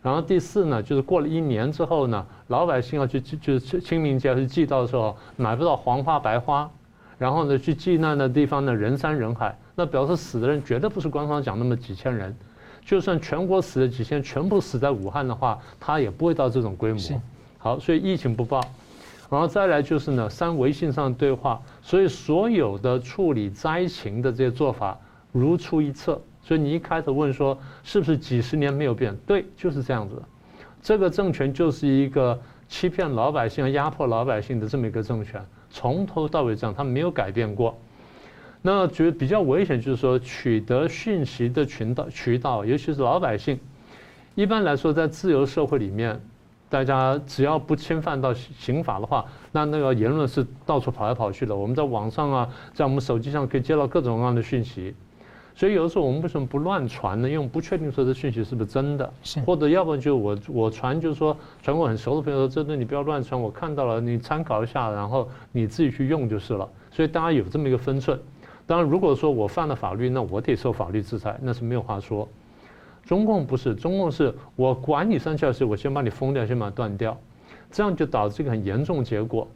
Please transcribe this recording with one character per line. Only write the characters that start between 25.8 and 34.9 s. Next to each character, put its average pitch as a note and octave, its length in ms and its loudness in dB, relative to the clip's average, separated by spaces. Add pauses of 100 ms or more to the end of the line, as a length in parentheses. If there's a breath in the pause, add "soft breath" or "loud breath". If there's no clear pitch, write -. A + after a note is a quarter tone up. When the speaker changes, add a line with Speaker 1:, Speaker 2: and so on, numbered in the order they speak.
Speaker 1:
一 D3 100 0
辙。 - 300 -4 (260)
所 E3 80 2
以 D#3 60 4
你 C#3+ 100 2
一 E3 80 0
开 E3 220 -2
始 D3+ 100 -2
问 C#3+ 220 2
说 C3+ 260 0 (240 loud breath)
是 - 160 -2
不 E3+ 60 2
是 D#3 140 2
几 B2 220 0
十 A#2+ 140 -2
年 C#3+ 160 2
没 C#3 140 0
有 A#2+ 100 2
变？ G#2+ 220 -2 (100)
对， G3+ 200 2 (100)
就 F3 140 -2
是 C#3 120 -4
这 C3 120 -2
样 G#2+ 120 -2
子。 - 160 -12 (600 loud breath)
这 G#3+ 160 2
个 F#3+ 100 4
政 F#3+ 240 0
权 C#3 200 0
就 E3 180 2
是 D#3 180 0
一 C3+ 220 4
个 B2 280 2 (300 loud breath)
欺 - 180 -4
骗 F3+ 240 0
老 B2+ 220 2
百 A#2+ 160 0
姓、 C3+ 240 0
压 C#3+ 160 0
迫 C3+ 180 -2
老 A#2 200 2
百 G#2+ 160 0
姓 A2+ 180 -4
的 G#2+ 80 -4
这 C#3 80 -4
么 B2 100 0
一 G#2+ 40 -2